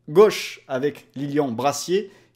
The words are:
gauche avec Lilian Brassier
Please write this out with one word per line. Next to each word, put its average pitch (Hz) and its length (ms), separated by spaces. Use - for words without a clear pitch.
gauche 190 580
avec 139 460
Lilian 143 360
Brassier 143 600